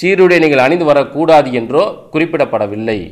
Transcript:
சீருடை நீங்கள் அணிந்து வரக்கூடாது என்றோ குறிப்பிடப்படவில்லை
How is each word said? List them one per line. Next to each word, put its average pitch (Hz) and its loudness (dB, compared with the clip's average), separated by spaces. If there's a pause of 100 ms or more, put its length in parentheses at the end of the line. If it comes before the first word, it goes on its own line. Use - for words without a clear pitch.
சீருடை 180 2
நீங்கள் 151 2
அணிந்து 156 0
வரக்கூடாது 143 2
என்றோ 127 -2 (180)
குறிப்பிடப்படவில்லை 110 -4